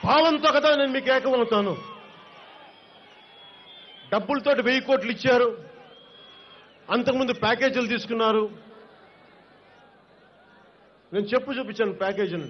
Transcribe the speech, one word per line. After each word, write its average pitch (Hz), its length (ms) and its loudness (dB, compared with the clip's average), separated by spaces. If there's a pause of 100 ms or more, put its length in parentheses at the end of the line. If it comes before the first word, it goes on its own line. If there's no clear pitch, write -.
భావంతో 302 520 4
కదా 294 140 4 (100)
నేను 277 160 2
మీకు 262 200 -2
ఏకమవుతాను. 233 580 0 (2500)
డబ్బులతోటి 254 560 0
వెయ్యి 254 200 2
కోట్లు 262 280 0
ఇచ్చారు, 247 340 2 (1400)
అంతకుముందు 247 400 0 (100)
ప్యాకేజీలు 240 500 0
తీసుకున్నారు. 220 500 0 (2750)
నేను 208 200 -2
చెప్పు 262 240 -2
చూపించాను 214 360 -4 (100)
ప్యాకేజీలు. 190 460 -4